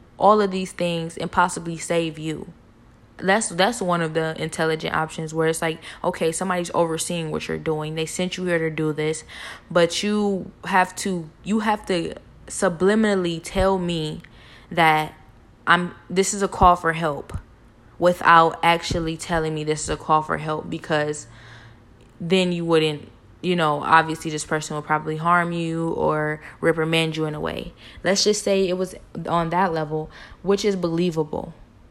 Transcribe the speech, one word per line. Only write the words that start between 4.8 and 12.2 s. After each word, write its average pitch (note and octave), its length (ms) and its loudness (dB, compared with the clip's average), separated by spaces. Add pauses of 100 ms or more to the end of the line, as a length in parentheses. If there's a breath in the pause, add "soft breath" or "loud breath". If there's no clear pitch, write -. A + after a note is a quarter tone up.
options D#3+ 400 -4
where D#3+ 140 0
it's D#3+ 120 0
like, D#3+ 200 -4 (240 loud breath)
okay, E3+ 280 0
somebody's F3+ 440 -2
overseeing D#3+ 560 -2
what D#3 160 -6
you're D#3+ 100 -4
doing. D#3 380 -4
They D#3+ 100 -2
sent F3+ 320 -4
you F#3 80 -4
here E3+ 140 2
to D#3+ 100 -2
do D#3 240 -2
this, D#3 300 -2 (480 loud breath)
but E3+ 320 4
you G3+ 480 0 (140)
have F#3 320 2
to, F3 300 -4 (160)
you G#3+ 180 0
have G#3+ 260 0
to E3 260 -2 (320)